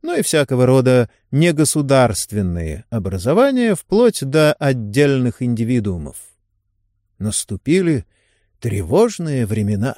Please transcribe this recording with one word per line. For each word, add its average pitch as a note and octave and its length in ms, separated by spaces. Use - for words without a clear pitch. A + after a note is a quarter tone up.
но F4 140
и C4+ 80
всякого C3+ 420
рода B2+ 460
негосударственные C3 1600
образования, E3 840
вплоть A3 480
до D3+ 300
отдельных C3 880
индивидуумов. A2 760
Наступили C3 880
тревожные C3 800
времена. G#2+ 540